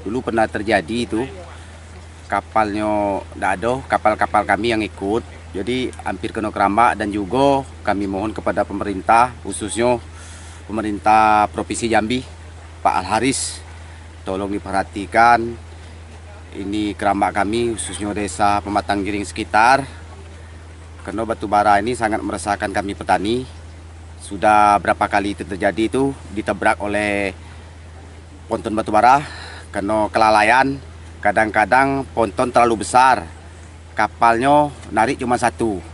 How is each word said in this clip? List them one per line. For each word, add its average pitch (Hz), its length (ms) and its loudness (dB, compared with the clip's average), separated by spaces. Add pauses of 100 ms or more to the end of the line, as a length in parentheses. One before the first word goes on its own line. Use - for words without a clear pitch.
Dulu 110 160 -4
pernah 113 320 0
terjadi 104 460 -2 (100)
itu, 107 160 -2 (1040)
kapalnya 104 960 -2 (160)
ndak 95 120 -2 (120)
ada, 117 100 0 (140)
kapal-kapal 101 560 0
kami 104 320 0
yang 107 80 0
ikut, 98 400 -4 (320)
jadi 120 480 -4
hampir 104 320 -8
kena 107 160 -4
kerambak. 101 480 2
Dan 104 160 -2
juga 135 480 2 (240)
kami 101 160 -2
mohon 98 320 -4
kepada 90 320 -2
pemerintah, 104 640 2 (160)
khususnya 110 480 0 (720)
pemerintah 107 880 4
Provinsi 110 320 -4
Jambi, 110 320 0 (640)
Pak - 160 2
Al 92 160 -6
Haris, - 480 -2 (640)
tolong 95 240 -4
diperhatikan 104 1120 2 (920)
ini 101 380 -4
kerambak 101 420 0
kami, 113 380 0
khususnya 98 400 -6
Desa 101 480 0
Pematang 101 400 -2
Jering 101 240 -6
sekitar, 113 560 4 (1200)
karena 98 240 -6
batu 110 180 -4
bara 104 320 4
ini 110 160 0
sangat 110 300 -2
meresahkan 101 480 -4
kami 95 260 -4
petani. 95 460 0 (800)
Sudah 104 560 6
berapa 104 260 0
kali 101 320 0
itu 110 80 -8
terjadi 92 460 -2
itu, 135 240 0 (180)
ditabrak 104 480 -2
oleh 101 540 -2 (1120)
ponton 113 260 -4
batu 110 160 -4
bara, 117 320 6 (480)
karena 104 400 -2
kelalaian. 113 720 4 (400)
Kadang-kadang 110 920 2
ponton 120 340 0
terlalu 117 320 2
besar, 123 460 4 (640)
kapalnya 120 800 2 (180)
narik 113 300 0
cuma 123 180 0
satu. 113 460 -2 (100)